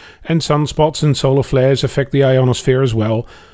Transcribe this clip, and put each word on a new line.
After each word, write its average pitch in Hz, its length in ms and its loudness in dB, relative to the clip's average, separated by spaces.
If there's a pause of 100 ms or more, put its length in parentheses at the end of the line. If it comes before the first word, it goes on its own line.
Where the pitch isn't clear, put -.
(240)
and 165 160 0
sunspots 151 640 -2
and 147 140 2
solar 135 280 0
flares 131 400 0
affect 135 260 -4
the 139 140 2
ionosphere 131 580 2
as 120 120 -2
well, 110 340 -2 (260)